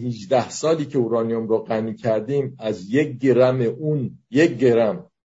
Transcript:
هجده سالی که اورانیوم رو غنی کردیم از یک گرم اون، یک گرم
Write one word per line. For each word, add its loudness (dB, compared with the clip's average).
هجده -2
سالی -2
که -4
اورانیوم -2
رو 2
غنی -4
کردیم -2
از -6
یک 0
گرم 4
اون، -4
یک 4
گرم 2